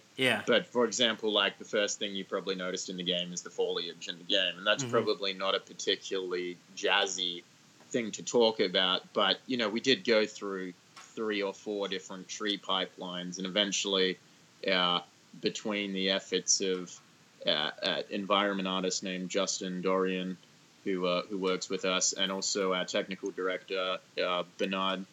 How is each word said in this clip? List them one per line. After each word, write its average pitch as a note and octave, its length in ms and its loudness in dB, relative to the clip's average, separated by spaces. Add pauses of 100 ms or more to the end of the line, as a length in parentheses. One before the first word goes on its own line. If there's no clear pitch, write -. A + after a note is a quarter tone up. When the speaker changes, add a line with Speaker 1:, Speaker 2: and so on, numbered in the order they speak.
(160)
Speaker 1:
Yeah. A#2+ 320 2
Speaker 2:
But, A2 200 4
for A#2+ 180 2
example, A2 480 0
like, G2 260 2
the G2+ 60 -12
first G#2 340 -2
thing G2+ 160 -6
you F#2+ 80 -6
probably F#2+ 320 -4
noticed F#2 340 -4
in F#2 60 -6
the F2+ 80 -6
game F2 300 -2
is F2 80 -6
the - 80 -14
foliage F2 580 -2
in F2 100 -8
the F2 60 -18
game, F2+ 340 0
and F#2+ 80 -8
that's C3+ 180 2
Speaker 1:
Mm-hmm. A#2+ 100 -4
Speaker 2:
probably G2+ 400 2
not F#2+ 220 0
a F#2 40 2
particularly F2+ 960 -4 (220)
jazzy F#2 680 0 (460)
thing A2+ 220 -2
to F#2+ 120 -10
talk A2+ 380 4
about, F#2 400 2 (120)
but, G2 320 2
you B2+ 120 -2
know, A#2 100 0
we A2+ 140 -2
did A#2+ 240 2
go A2 200 6
through F#2+ 460 -6 (440)
three G#2+ 260 0
or G2 120 -2
four G2+ 360 -4
different F#2 400 -8
tree G2+ 280 -2
pipelines, F2+ 840 -4
and F#2+ 60 -4
eventually, F#2+ 720 2 (540)
uh, F2+ 300 4 (400)
between G2+ 500 -2
the F#2+ 200 2
efforts F#2+ 500 2
of, F#2 360 -2 (480)
uh, D2+ 260 2 (120)
an D2+ 260 0
environment G2 600 2
artist F#2 340 0
named F#2 260 -4
Justin F#2 520 -2
Dorian, F#2 560 0 (480)
who, F#2 200 0
uh, F2 240 2
who G#2 80 -4
works F#2 320 0
with F#2+ 140 -2
us, F#2 300 2
and F#2+ 180 0
also F#2+ 420 0
our F2+ 120 0
technical G2 460 -4
director, F#2 680 -2 (260)
uh, F2+ 200 2 (140)
Bernard, F#2+ 560 0